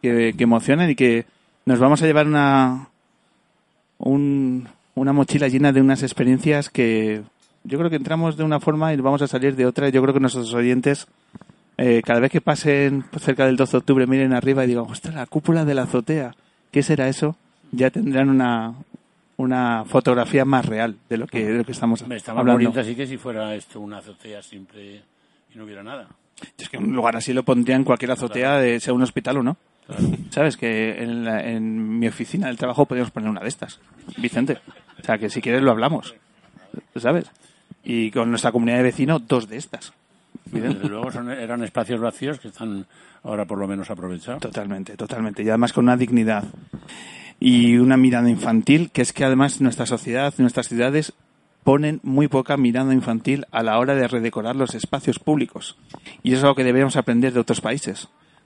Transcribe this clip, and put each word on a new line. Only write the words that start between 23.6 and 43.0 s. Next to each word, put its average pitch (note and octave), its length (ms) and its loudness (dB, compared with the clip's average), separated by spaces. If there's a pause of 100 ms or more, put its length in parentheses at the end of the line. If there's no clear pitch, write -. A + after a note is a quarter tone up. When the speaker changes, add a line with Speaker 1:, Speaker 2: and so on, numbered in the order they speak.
Speaker 2:
una G#2 180 -14
azotea G2+ 440 -20
simple G2+ 600 -20 (520)
y - 20 -20
no A2 80 -20
hubiera G2+ 200 -18
nada. A#2+ 240 -18 (500)
Speaker 1:
Es - 100 -16
que - 100 -14
un G#2 160 -2
lugar A#2 220 2
así A2+ 160 -6
lo B2+ 120 0
pondría B2+ 320 2
en C3 80 4
cualquier B2+ 260 0
azotea, B2 380 -4
Speaker 2:
Claro. C#3 140 2
Speaker 1:
de, A#2+ 180 2
sea C3 120 -4
un B2 100 2
hospital B2+ 360 -2
o C3 60 0
no. C#3 120 -2 (300)
Speaker 2:
Claro. - 160 -6 (280)
Speaker 1:
¿Sabes? D3 260 0
Que A2 460 -4
en A#2 220 -6
la, A2 200 -2
en A2 540 -4
mi A#2 100 0
oficina C#3 400 -6
del A#2+ 100 -6
trabajo B2+ 280 0
podríamos B2 260 -4
poner A2 180 -6
una G2+ 100 -6
de G#2 80 -8
estas, - 300 -14 (400)
Vicente. B2 400 -2 (420)
O - 40 -20
sea, A2+ 140 0
que G#2 120 -6
si A#2 100 -8
quieres B2 220 0
lo C3+ 80 6
hablamos, A#2 440 -2 (840)
¿sabes? B2+ 340 -2 (540)
Y A2+ 260 -2
con A#2 200 0
nuestra A#2 220 0
comunidad A#2 260 2
de B2+ 60 2
vecinos, B2+ 420 0
dos A#2 220 0
de G#2+ 80 -14
estas. - 360 -16 (540)
Speaker 2:
Desde A2+ 420 -6
luego A2+ 220 -8
son, A#2+ 200 -10
eran A#2+ 340 -8
espacios A2+ 360 -4
vacíos C3 380 -6
que A2+ 100 -20
están G2+ 380 -10 (380)